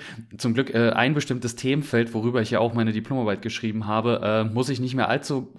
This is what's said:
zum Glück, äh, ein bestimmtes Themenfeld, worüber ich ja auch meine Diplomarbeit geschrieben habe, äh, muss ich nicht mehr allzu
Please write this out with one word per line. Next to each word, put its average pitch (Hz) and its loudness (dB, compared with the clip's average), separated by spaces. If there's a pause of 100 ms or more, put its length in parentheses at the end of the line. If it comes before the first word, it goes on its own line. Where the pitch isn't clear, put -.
(360)
zum 117 0
Glück, 131 0
äh, 117 4
ein 127 2
bestimmtes 123 -2
Themenfeld, 131 0
worüber 117 0
ich 107 -2
ja 117 2
auch 117 2
meine 113 2
Diplomarbeit 107 -2
geschrieben 110 -4
habe, 110 2
äh, 110 2
muss 120 0
ich 123 -2
nicht 127 -2
mehr 120 2
allzu 135 -2